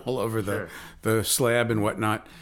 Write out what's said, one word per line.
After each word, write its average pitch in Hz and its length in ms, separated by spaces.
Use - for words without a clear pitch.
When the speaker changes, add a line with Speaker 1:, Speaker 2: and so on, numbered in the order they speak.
Speaker 1:
all 127 140
over 110 240
the, 98 100
Speaker 2:
Sure. 101 160
Speaker 1:
the 110 220
slab 120 460
and 107 120
whatnot. 107 440